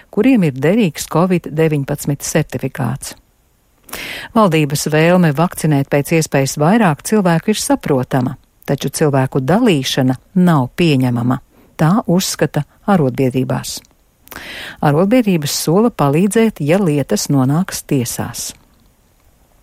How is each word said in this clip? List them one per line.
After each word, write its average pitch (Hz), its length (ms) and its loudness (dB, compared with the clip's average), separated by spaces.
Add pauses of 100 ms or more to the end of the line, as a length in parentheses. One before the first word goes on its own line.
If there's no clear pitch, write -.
(100)
kuriem 214 380 2
ir 131 80 -2
derīgs 165 540 0
covid 180 420 0
deviņpadsmit 147 720 -2
certifikāts. 131 920 -6 (1160)
Valdības 156 580 2
vēlme 165 420 4
vakcinēt 151 560 0
pēc 147 280 0
iespējas 139 420 -2
vairāk 180 460 2
cilvēku 180 460 2
ir 214 80 -4
saprotama, 135 760 -2 (300)
taču 139 240 -4
cilvēku 139 520 0
dalīšana 143 760 2 (300)
nav 143 300 2
pieņemama. 127 640 0 (400)
Tā 160 120 4 (140)
uzskata 170 560 -2 (240)
arotbiedrībās. 131 920 0 (1080)
Arotbiedrības 180 680 0 (100)
sola 208 260 2
palīdzēt, 196 680 0
ja 160 180 2
lietas 165 540 -2
nonāks 143 500 0
tiesās. - 680 -6 (1120)